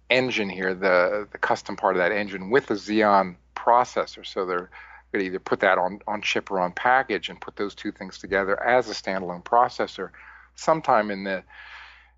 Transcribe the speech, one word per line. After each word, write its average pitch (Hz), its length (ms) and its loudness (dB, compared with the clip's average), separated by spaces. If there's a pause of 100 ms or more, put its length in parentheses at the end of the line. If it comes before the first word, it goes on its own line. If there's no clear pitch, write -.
engine 117 400 2
here, 95 240 -4
the, 92 580 2
the - 60 -14
custom - 380 -4
part 95 200 0
of 90 40 2
that 90 120 2
engine, 98 380 -4
with 135 160 2
the 117 80 -2
Xeon 101 640 2 (200)
processor. 117 680 0
So 98 220 -4
they're 90 240 -4 (400)
gonna 98 140 -2
either 92 140 -6
put - 200 -4
that 95 180 6
on, 92 300 -2
on 104 160 -6
chip - 260 -2
or 98 100 0
on 90 120 0
package 123 580 0
and 90 100 -16
put - 160 -16
those 101 200 -6
two 101 160 -10
things 95 260 -14
together 95 440 -2
as 120 280 2
a 101 40 -8
standalone 90 500 -6
processor 117 680 0 (460)
sometime 127 560 2
in 98 120 -6
the, 95 200 -4 (760)